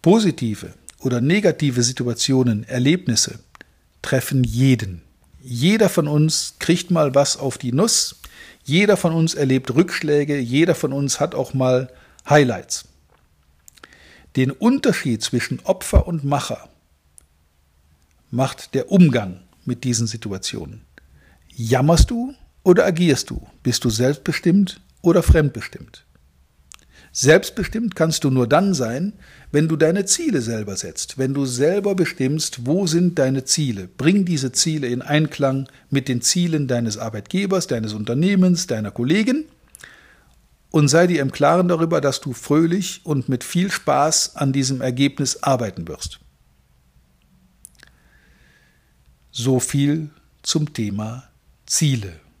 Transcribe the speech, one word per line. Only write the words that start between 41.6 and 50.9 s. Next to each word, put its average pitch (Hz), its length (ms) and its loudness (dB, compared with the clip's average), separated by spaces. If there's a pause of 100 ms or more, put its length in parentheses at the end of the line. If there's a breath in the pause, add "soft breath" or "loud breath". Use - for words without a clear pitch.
darüber, 165 320 0
dass 139 220 -2
du 139 100 -8
fröhlich 165 720 0
und 143 240 -2
mit 127 160 -2
viel 185 260 -2
Spaß 147 680 0
an 135 160 0
diesem 135 260 -2
Ergebnis 135 640 -2
arbeiten 117 460 -2
wirst. - 320 -12 (3000 soft breath)
So 123 280 0
viel 147 520 -2 (320)
zum - 280 -4
Thema 110 540 -6 (400)